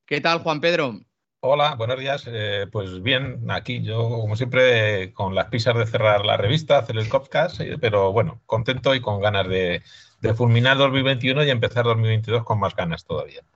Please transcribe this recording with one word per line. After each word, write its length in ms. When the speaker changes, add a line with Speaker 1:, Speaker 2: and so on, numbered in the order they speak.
Speaker 1:
¿Qué 140
tal, 200
Juan 200
Pedro? 400
Speaker 2:
Hola, 360
buenos 220
días. 300
Eh, 420
pues 320
bien, 480
aquí 320
yo, 280
como 260
siempre, 800
con 220
las 100
prisas 320
de 100
cerrar 380
la 100
revista, 440
hacer 180
el 100
podcast, 540
eh, 180
pero 320
bueno, 340
contento 480
y 80
con 200
ganas 260
de, 340
de 120
fulminar 440
dos 140
mil 120
veintiuno 400
y 60
empezar 340
dos 140
mil 100
veintidós 360
con 160
más 160
ganas 300
todavía. 360